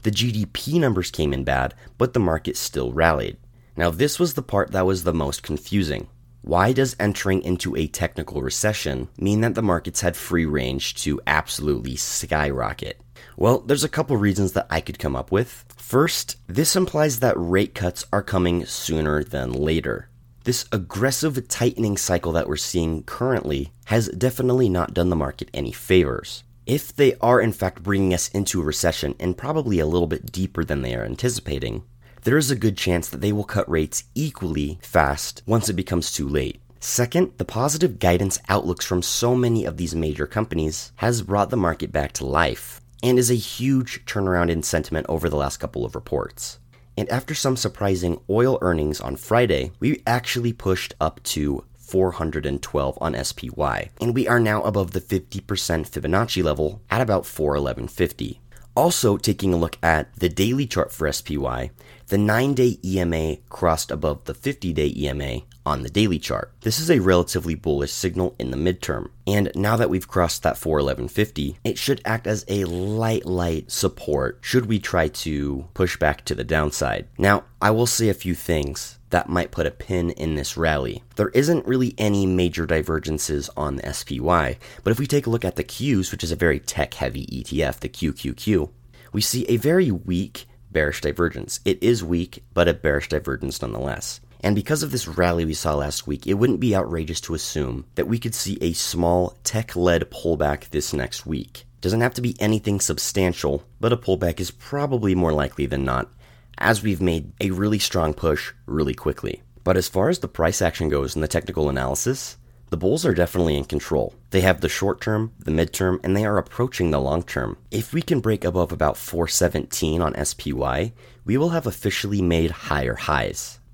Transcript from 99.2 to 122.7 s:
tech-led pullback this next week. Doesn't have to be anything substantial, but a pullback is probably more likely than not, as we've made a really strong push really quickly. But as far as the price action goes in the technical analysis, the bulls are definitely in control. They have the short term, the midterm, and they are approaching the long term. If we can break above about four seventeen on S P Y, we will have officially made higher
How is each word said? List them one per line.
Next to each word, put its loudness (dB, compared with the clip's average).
tech-led 0
pullback -2
this -4
next -6
week. -8
Doesn't 0
have 2
to -6
be -2
anything 2
substantial, 0
but 2
a 0
pullback 0
is -6
probably 0
more 4
likely 0
than -2
not, -2
as 2
we've 0
made 0
a 0
really 0
strong 0
push -2
really 0
quickly. -4
But 2
as 0
far 2
as 0
the -6
price 0
action 0
goes 0
in 0
the 0
technical 0
analysis, -2
the -2
bulls 2
are 4
definitely 2
in 0
control. -2
They 4
have 4
the 2
short -2
term, -2
the -4
midterm, 2
and 2
they 2
are 2
approaching 0
the 2
long 0
term. -6
If -4
we -2
can 0
break 0
above 0
about 0
four -2
seventeen 0
on 0
S -4
P -8
Y, -2
we 2
will 2
have -2
officially -2
made 4
higher -2